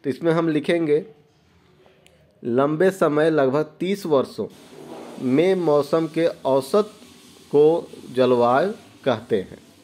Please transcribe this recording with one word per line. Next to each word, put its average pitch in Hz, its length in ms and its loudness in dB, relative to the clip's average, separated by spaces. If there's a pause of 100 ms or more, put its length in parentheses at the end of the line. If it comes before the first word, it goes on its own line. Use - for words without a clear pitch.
तो 143 60 -4
इसमें 160 240 -2
हम 165 160 0
लिखेंगे, 156 560 0 (1400)
लंबे 147 480 0
समय, 160 380 0
लगभग 151 500 0
तीस 196 280 -4
वर्षों 120 400 -2 (720)
में 156 360 2
मौसम 160 520 0
के 160 180 -2
औसत 139 640 0 (600)
को 151 380 4 (260)
जलवायु 123 560 2 (340)
कहते 113 360 -2
हैं। - 200 -16 (220)